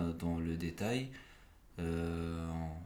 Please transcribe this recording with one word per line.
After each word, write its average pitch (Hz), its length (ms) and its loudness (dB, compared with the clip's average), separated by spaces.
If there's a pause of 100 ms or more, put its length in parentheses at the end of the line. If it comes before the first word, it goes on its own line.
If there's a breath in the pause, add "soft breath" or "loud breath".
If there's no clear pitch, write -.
euh, 85 100 4
dans 85 240 2
le 82 200 2
détail, 113 540 0 (680 loud breath)
euh, 82 680 2 (400)